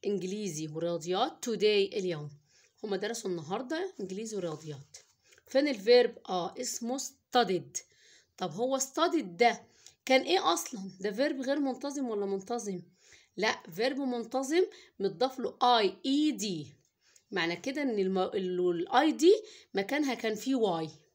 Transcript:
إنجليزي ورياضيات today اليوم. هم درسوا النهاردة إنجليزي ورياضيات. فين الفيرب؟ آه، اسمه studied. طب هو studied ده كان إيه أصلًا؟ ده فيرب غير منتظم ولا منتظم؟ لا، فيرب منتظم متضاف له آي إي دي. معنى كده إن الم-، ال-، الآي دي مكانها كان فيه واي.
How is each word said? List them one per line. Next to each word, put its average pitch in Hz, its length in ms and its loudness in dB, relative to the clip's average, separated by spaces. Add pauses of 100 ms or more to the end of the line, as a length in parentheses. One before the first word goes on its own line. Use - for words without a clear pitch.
إنجليزي 185 600 -4
ورياضيات 170 800 -2
today 202 460 2
اليوم. 165 340 -4 (540)
هم 208 100 -2
درسوا 208 360 -4
النهاردة 247 720 -6
إنجليزي 208 360 -8
ورياضيات. 151 600 -8 (500)
فين 294 220 2
الفيرب؟ 233 500 6 (100)
آه، 180 320 -4
اسمه 247 380 -6
studied. - 840 -2 (580)
طب 170 140 -6
هو 254 260 -2
studied 302 460 0
ده 196 420 2 (380)
كان 262 160 6
إيه 339 320 2
أصلًا؟ 196 380 -4 (100)
ده 202 120 -4
فيرب 269 280 0
غير 269 180 0
منتظم 269 500 -4
ولا 202 180 -2
منتظم؟ 196 560 -4 (540)
لا، 208 340 0
فيرب 233 260 -2
منتظم 262 720 0 (320)
متضاف 196 400 0
له 233 240 -6
آي 226 340 4 (100)
إي 294 260 4
دي. 185 480 -6 (520)
معنى 170 240 0
كده 269 260 -6
إن 240 160 -2
الم-، 190 200 0
ال-، 185 420 -2 (100)
الآي 240 420 2
دي 339 300 6 (320)
مكانها 262 400 0
كان 220 200 -2
فيه 262 200 -2
واي. 170 360 0 (240)